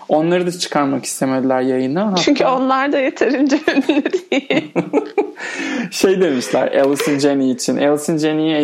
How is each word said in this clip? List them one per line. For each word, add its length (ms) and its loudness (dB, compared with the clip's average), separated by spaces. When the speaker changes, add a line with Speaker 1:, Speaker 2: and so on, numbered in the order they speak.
Speaker 1:
Onları 380 2
da 120 -4
çıkarmak 460 -2
istemediler 560 -2
yayına. 520 0
Hatta 100 2
Speaker 2:
Çünkü 220 2
onlar 480 0
da 60 0
yeterince 580 2
<laughs> 120 0
ünlü 240 2
değil. 600 -2
Speaker 1:
<laughs> 640 -6
Şey 300 2
demişler 520 0
Allison 460 2
Janney 320 2
için. 260 -2
Allison 420 0
Janney'i 460 0